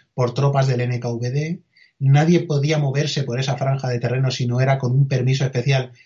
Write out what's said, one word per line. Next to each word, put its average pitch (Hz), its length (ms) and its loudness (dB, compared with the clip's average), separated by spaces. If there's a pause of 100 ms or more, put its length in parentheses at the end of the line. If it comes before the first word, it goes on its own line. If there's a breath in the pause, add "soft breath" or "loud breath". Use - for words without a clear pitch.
(140 loud breath)
por 123 200 -2
tropas 139 340 2
del 123 140 0
N 120 180 -2
K 120 100 -6
V 120 200 -4
D. 156 300 -4 (420 soft breath)
Nadie 156 380 6
podía 147 380 0
moverse 139 460 -2
por 117 140 -4
esa 139 200 -2
franja 135 300 -2
de 120 120 -2
terreno 127 300 0
si 123 160 -4
no 123 160 0
era 135 160 2
con 123 140 -2
un 139 140 4
permiso 131 380 0
especial 139 480 -2 (140 loud breath)